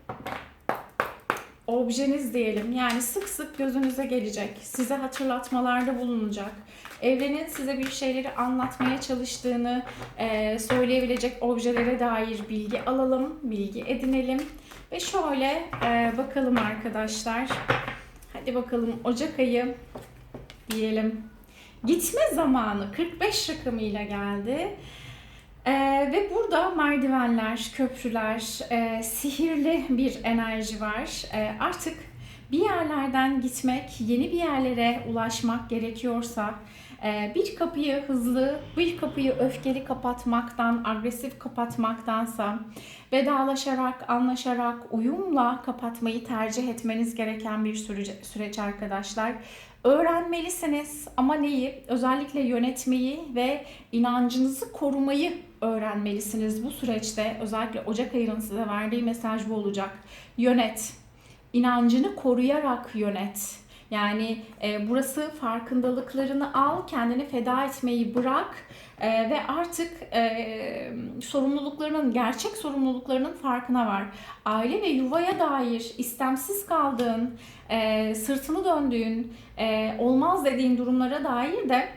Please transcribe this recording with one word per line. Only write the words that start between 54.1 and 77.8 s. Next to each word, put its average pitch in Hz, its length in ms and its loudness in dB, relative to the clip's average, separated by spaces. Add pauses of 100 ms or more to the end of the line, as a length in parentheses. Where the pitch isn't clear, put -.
korumayı 277 680 0 (220)
öğrenmelisiniz 214 1040 -2
bu 285 60 -2
süreçte. 226 720 -2
Özellikle 220 400 -2
Ocak 240 340 -2
ayının 226 260 0
size 214 260 -4
verdiği 214 360 -2
mesaj 226 460 -2
bu 220 60 -2
olacak. 196 360 -2 (460)
Yönet. 240 560 4 (600)
İnancını 247 640 6
koruyarak 254 760 2
yönet. 202 640 -2 (340)
Yani, 214 520 0 (200)
e, 208 260 -2
burası 285 520 0
farkındalıklarını 254 1120 0
al, 269 320 4
kendini 247 420 0
feda 247 360 0
etmeyi 240 500 0
bırak, 262 400 2 (460)
e, 220 300 2
ve 294 180 0
artık, 339 440 -2 (200)
e, 220 800 0 (300)
sorumluluklarının, 285 920 0
gerçek 247 440 0
sorumluluklarının 269 760 0
farkına 247 540 0
var. 196 180 0 (400)
Aile 240 380 2
ve 392 40 0
yuvaya 311 520 2
dair 254 600 0
istemsiz 269 680 -2
kaldığın, 247 720 2 (320)
e, 220 440 2